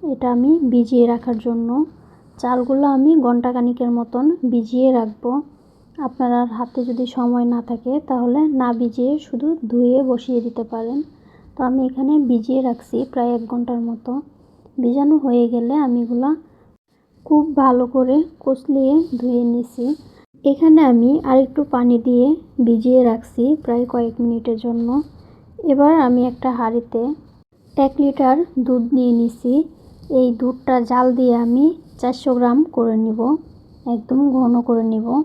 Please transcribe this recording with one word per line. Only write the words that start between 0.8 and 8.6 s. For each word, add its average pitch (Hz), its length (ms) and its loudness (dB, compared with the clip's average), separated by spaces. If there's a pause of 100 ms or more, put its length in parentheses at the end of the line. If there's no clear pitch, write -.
রাখার 233 320 -2
জন্য। 233 300 -4 (680)
চালগুলো 254 500 0
আমি 277 300 4
ঘন্টাখানিকের 240 720 0
মতন 240 340 -2 (200)
ভিজিয়ে 247 480 0
রাখবো। 226 380 -4 (680)
আপনার 262 340 -4 (180)
হাতে 240 340 -8
যদি 247 240 -4
সময় 240 380 -2
না 240 160 0
থাকে, 240 320 -8 (140)
তাহলে 247 320 -2 (140)
না 254 200 0